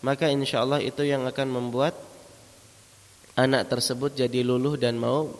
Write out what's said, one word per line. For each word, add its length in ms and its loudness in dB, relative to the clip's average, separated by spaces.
maka 240 2
insya 320 0
Allah 240 2
itu 160 -4
yang 240 0
akan 240 -2
membuat 480 -2
anak 400 2
tersebut 400 -2
jadi 320 0
luluh 320 2
dan 240 0
mau 400 0